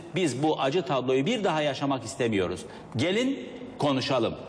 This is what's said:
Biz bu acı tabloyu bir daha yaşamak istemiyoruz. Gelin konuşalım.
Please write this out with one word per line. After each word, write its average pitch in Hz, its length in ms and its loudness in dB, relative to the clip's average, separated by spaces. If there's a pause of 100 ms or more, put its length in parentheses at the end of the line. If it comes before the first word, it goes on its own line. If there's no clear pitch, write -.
(140)
Biz 143 280 0
bu 156 180 2
acı 139 220 2
tabloyu 131 440 2
bir 220 180 0
daha 156 180 2
yaşamak 139 420 0
istemiyoruz. 98 560 0 (360)
Gelin 220 520 0 (300)
konuşalım. 131 560 2 (140)